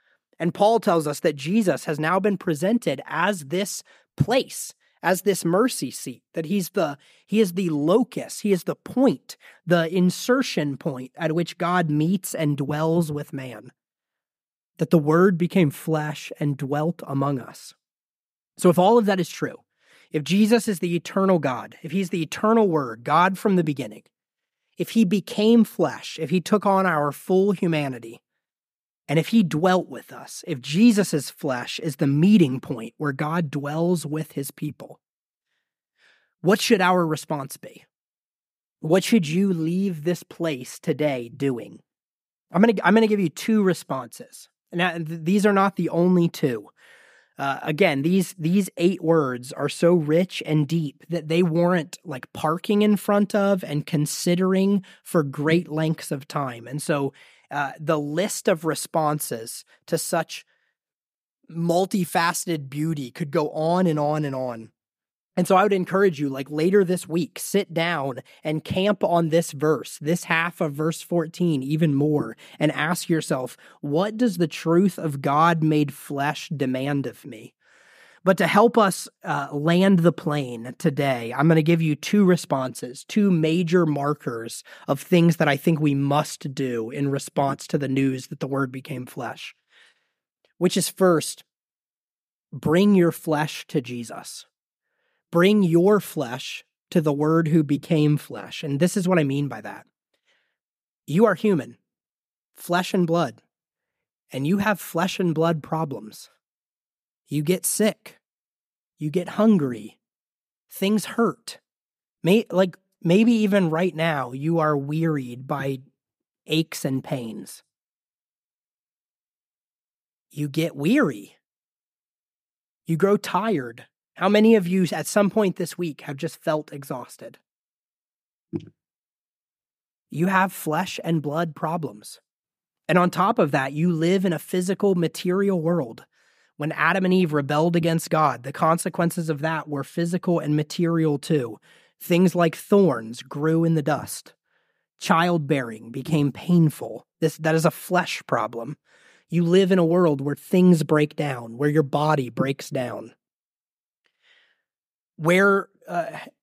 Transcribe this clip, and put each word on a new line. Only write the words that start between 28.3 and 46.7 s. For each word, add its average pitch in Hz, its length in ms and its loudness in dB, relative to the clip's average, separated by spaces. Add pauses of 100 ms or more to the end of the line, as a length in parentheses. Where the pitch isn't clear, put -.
and 147 120 2
if 156 80 -2
he 226 160 4
dwelt 175 440 2
with 123 240 -16
us, - 360 -18
if 156 120 -6
Jesus' 175 680 4
flesh 123 500 -6
is 160 180 -6
the 147 100 0
meeting 147 520 6
point 113 380 -10
where 147 140 -4
God 151 400 -4
dwells 151 520 -2
with 151 280 -8
his 139 180 -8
people, - 500 -12 (1400)
what 190 180 4
should 208 220 -2
our 180 240 2
response 151 500 -6
be? - 300 -20 (920)
What 175 240 2
should 202 240 2
you 190 260 0
leave 170 520 -2
this 175 180 -4
place 147 560 -8
today 135 500 -2
doing? 120 540 -6 (680)
I'm 180 120 2
gonna, 233 100 6 (100)
I'm 185 120 4
gonna 226 100 4
give 208 140 2
you 175 100 0
two 214 320 -2
responses. - 880 -6 (240)
Now, 175 200 0
th-, 170 120 -8 (160)
these 190 240 2
are 208 80 4
not 196 220 2
the 170 140 -2
only 175 380 4
two. 120 420 -4 (680)